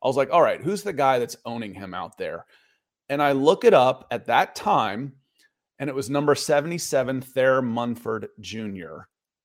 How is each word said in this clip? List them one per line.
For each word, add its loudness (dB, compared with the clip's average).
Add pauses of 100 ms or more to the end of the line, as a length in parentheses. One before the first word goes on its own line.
I 2
was 0
like, 0
"All 6
right, 4
who's -4
the -6
guy 2
that's -4 (100)
owning -10
him -12
out -10
there?" -10 (600)
And -2
I 2
look 4
it 8
up 4
at -6
that 0
time, -2 (640)
and -6
it -6
was -6
number 4
seventy-seven, -2
Thayer 2
Munford -4 (100)
Junior, -12 (360)